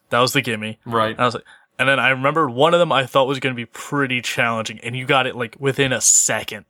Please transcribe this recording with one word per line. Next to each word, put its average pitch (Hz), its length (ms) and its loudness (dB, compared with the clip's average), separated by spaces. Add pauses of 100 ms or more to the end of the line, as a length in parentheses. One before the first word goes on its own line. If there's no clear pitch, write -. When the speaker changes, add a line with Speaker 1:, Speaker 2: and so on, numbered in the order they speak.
(120)
Speaker 1:
That 120 80 2
was 127 120 2
the 143 100 0
gimme. 110 440 -6
Speaker 2:
Right. 113 260 0
Speaker 1:
And 110 80 -10
I 123 60 2
was 117 100 0
like, - 80 -10 (340)
and 131 120 0
then 135 100 2
I 120 120 2
remember 139 380 0
one 143 240 4
of 175 60 4
them 160 140 2
I 131 120 2
thought 131 220 2
was 135 140 -4
gonna 131 140 -2
be 120 100 -8
pretty 127 560 -4
challenging, 113 600 -4
and 120 140 -10
you 127 100 -8
got 131 220 4
it, - 80 -6
like, 117 240 -8
within 135 320 0
a 117 80 -2
second 107 720 0